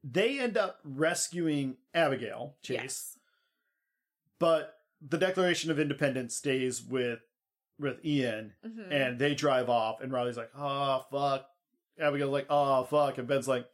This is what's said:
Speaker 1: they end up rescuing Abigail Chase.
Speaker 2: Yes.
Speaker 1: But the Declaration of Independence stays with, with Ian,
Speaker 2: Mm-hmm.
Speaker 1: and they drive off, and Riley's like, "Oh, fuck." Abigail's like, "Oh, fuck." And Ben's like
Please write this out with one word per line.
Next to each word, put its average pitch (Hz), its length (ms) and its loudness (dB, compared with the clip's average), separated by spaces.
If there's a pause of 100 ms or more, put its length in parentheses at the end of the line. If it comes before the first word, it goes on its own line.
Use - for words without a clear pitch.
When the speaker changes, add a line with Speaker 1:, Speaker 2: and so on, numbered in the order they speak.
Speaker 1:
they 202 380 0
end 240 180 -2
up 196 280 -2
rescuing 151 880 -2 (180)
Abigail 131 680 0
Chase. 120 200 -6
Speaker 2:
Yes. - 360 -12 (1200)
Speaker 1:
But 165 340 4 (320)
the 151 120 -2
Declaration 180 540 2
of 147 80 2
Independence 135 580 0
stays 127 440 0
with, 120 380 -2 (580)
with 143 280 -6
Ian, 117 480 0 (120)
Speaker 2:
Mm-hmm. 220 280 -10
Speaker 1:
and 127 260 0
they 143 160 2
drive 127 340 2
off, 110 300 2
and 131 140 -6
Riley's 123 240 -2
like, 117 200 -10
"Oh, 139 540 -2
fuck." 139 340 0 (540)
Abigail's 143 320 2
like, 139 180 -2
"Oh, 139 360 4
fuck." 147 320 2
And 123 100 -6
Ben's 135 200 2
like 123 260 0